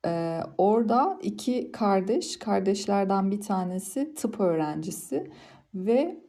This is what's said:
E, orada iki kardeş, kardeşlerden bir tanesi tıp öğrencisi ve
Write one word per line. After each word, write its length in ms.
E, 340
orada 640
iki 500
kardeş, 680
kardeşlerden 920
bir 100
tanesi 720
tıp 260
öğrencisi 920
ve 560